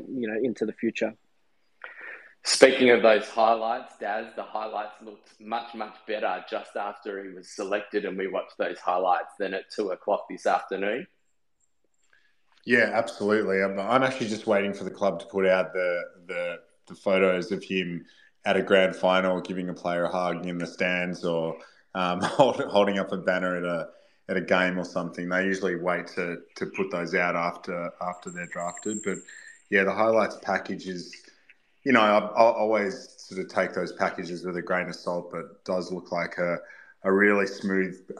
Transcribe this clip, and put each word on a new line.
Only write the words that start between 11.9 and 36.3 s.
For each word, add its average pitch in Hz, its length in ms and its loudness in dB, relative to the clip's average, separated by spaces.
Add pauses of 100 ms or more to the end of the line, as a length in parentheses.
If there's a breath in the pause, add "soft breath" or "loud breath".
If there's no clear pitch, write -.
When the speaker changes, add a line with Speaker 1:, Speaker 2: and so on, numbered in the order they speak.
Speaker 3:
Yeah, 113 280 6
absolutely. 101 720 2
I'm, 98 160 -2
I'm 120 240 2
actually 127 240 0
just 104 180 -4
waiting 101 280 2
for 98 100 -12
the 92 80 -8
club 95 300 -2
to - 40 -14
put 95 220 0
out 92 240 4
the, 90 320 -2 (240)
the, 87 320 -6 (280)
the 90 80 -16
photos 95 580 2
of 90 100 -4
him 87 420 -4 (380 soft breath)
at 98 140 2
a 95 40 4
grand 95 320 6
final, 92 460 2
giving 90 300 -6
a 85 40 -6
player 87 300 -2
a 82 80 0
hug 87 340 -2
in 90 120 -6
the 85 100 -4
stands, 90 560 -2
or, 82 340 -2 (380 loud breath)
um, 92 260 0
<laughs> - 20 -2
hold, 120 340 4
holding 101 420 2
up 92 140 -4
a 98 40 -2
banner 92 380 0
at 87 80 -4
a, 87 240 -2 (400 soft breath)
at 98 80 -2
a 92 60 0
game 92 360 2
or 90 60 -2
something. 87 460 -6
They 92 160 0
usually 92 320 -2
wait 87 380 -2
to, 85 240 -4 (180)
to 95 80 -6
put 95 260 -4
those 87 240 -2
out 87 220 2
after, 87 540 -4 (100)
after 90 280 -8
they're 87 180 -10
drafted. 87 580 -8
But 95 140 -4 (500 loud breath)
yeah, 98 160 4
the 95 80 0
highlights 110 480 2
package 92 460 -4
is, 87 280 -10 (720 soft breath)
you 139 60 4
know, 120 80 6
I, 107 200 6
I 110 240 4 (100)
always 107 640 0
sort 95 240 -10
of 87 80 -8
take 92 240 0
those 87 180 -4
packages 87 540 -4
with 90 100 -4
a 87 60 -4
grain 90 260 -2
of 87 80 -8
salt, 87 360 -6
but 85 80 -8
it - 260 -16
does 92 260 -2
look 90 220 -8
like 85 240 -4